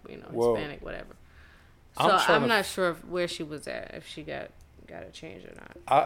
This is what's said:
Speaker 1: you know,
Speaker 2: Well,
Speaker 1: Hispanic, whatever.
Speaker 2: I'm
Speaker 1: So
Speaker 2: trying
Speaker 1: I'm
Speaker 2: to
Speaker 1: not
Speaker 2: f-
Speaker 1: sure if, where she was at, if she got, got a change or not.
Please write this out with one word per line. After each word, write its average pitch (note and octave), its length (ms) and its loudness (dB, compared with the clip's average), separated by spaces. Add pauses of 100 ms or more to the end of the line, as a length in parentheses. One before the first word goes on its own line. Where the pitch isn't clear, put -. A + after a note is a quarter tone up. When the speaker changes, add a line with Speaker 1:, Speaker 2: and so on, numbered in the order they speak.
Speaker 1:
you - 80 -14
know, - 160 -16
Speaker 2:
Well, A#2 240 4
Speaker 1:
Hispanic, - 260 -6
whatever. - 360 -12 (800)
Speaker 2:
I'm C#3 80 2 (140)
Speaker 1:
So - 60 4
Speaker 2:
trying G#3 120 6
Speaker 1:
I'm A3 60 6
Speaker 2:
to B3 40 2
Speaker 1:
not A3 120 6
Speaker 2:
f- F#3 120 -2
Speaker 1:
sure F#3 200 0
if, D#3+ 120 -10
where F3 240 -2
she E3+ 160 -8
was D3+ 240 -10
at, - 260 -8
if - 140 -12
she - 160 -12
got, C#3+ 280 -8 (360)
got E2+ 160 -12
a - 80 -14
change - 320 -16
or - 120 -16
not. - 200 -18 (300)